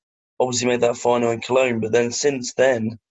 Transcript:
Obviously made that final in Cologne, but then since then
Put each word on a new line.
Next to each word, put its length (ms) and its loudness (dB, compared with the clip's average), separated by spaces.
Obviously 280 -2
made 120 2
that 160 2
final 340 2
in 120 -4
Cologne, 360 0
but 140 -4
then 180 2
since 440 -4
then 440 0